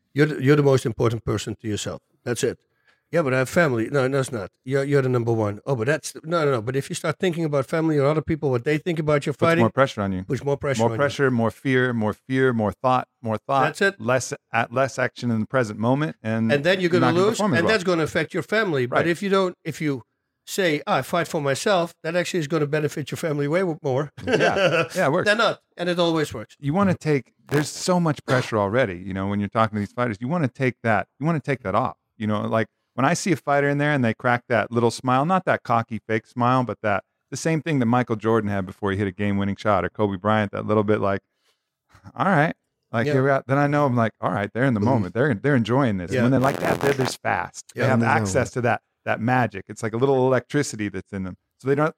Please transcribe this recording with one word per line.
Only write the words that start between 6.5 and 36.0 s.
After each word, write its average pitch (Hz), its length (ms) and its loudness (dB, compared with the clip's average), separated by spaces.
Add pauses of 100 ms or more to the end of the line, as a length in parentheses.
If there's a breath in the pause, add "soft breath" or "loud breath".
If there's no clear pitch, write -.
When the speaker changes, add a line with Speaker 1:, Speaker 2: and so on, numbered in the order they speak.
Speaker 1:
no. 123 120 0
But 127 140 -4
if 139 140 -4
you 180 40 -6
start 160 240 -4
thinking 170 260 0
about 143 200 0
family 160 340 0
or 135 80 4
other 156 140 2
people, 147 300 -2
what 120 140 0
they 151 120 0
think 156 220 -4
about 151 260 0
your 156 80 -4
Speaker 2:
Puts - 80 -12
Speaker 1:
fighting," 165 220 4
Speaker 2:
more 110 80 4
pressure 131 320 0
on 98 100 -2
you. 92 120 -4
Speaker 1:
puts 123 200 -6
more 139 140 -2
pressure 135 220 -2
Speaker 2:
More 117 100 4
Speaker 1:
on - 40 -4
you. 110 40 -4
Speaker 2:
pressure, 139 320 0
more 117 200 2
fear, 127 440 0
more 107 180 0
fear, 131 400 0
more 107 200 0
thought, 127 360 0 (140)
more 110 160 -2
thought. 139 400 0
Speaker 1:
That's - 40 -14
it. 196 180 0
Speaker 2:
Less 123 340 0 (180)
at, 117 200 0
less 131 260 -2
action 123 320 -4
in 113 100 0
the 107 60 -2
present 107 320 -2
moment, 131 440 0
and 113 300 0
Speaker 1:
And 143 100 2
then 185 180 0
you're 175 100 0
gonna - 160 2
Speaker 2:
not - 80 2
good 170 80 2
Speaker 1:
lose, 208 160 4
Speaker 2:
performance 190 220 2
Speaker 1:
and 170 60 2
Speaker 2:
well. 220 60 4
Speaker 1:
that's 202 120 0
gonna 170 180 0
affect 156 320 -4
your 170 80 -2
family. 185 420 0
But 127 120 -4
Speaker 2:
Right. 147 100 2
Speaker 1:
if 170 160 -2
you 202 80 -2
don't, 185 240 0 (100)
if - 160 -10
you 143 220 -4 (440)
say, 160 400 0
"Ah, 202 100 0
I 135 60 0
fight 170 260 -2
for 165 140 -4
myself," 170 600 0
that 165 140 -4
actually 175 240 0
is 147 80 -4
gonna 151 180 0
benefit 151 440 -4
your 131 60 -6
family 147 320 -2
way 165 120 2
w-, 170 220 -2
more. 139 280 -2 (160)
Speaker 2:
Yeah. 190 640 2
Speaker 1:
<laughs> - 40 -14
Speaker 2:
Yeah, 180 120 2
it 135 60 2
works. 180 140 0
Speaker 1:
They're 208 100 4
not, 202 240 0 (160)
and 175 140 -2
it 175 80 0
always 165 340 0
works. - 260 -12
Speaker 2:
You 139 140 -2
wanna 190 220 2
take, 143 380 -2 (180)
there's 143 180 0
so - 320 0
much 160 240 -2
pressure 127 320 0
already, 101 400 0
you 92 160 -10
know, 95 140 -2
when 101 140 -2
you're 101 100 -2
talking 110 260 0
to 104 40 0
these 101 120 -4
fighters, 123 300 -4
you 123 60 -6
wanna 160 200 0
take 127 340 -2
that, 107 240 0 (140)
you 143 60 -4
wanna 165 140 0
take 135 240 -6
that 95 100 -2
off, 117 220 -2 (200)
you 107 100 -4
know, 107 200 0
like, 113 200 0 (280)
when 123 100 0
I 151 80 2
see 175 200 -2
a 147 40 2
fighter 143 320 0
in 143 80 0
there 147 160 0
and 139 100 0
they 113 120 2
crack 120 340 0
that 110 240 0
little 117 180 2
smile, 131 360 0
not 185 180 0
that 120 200 0
cocky 113 440 -2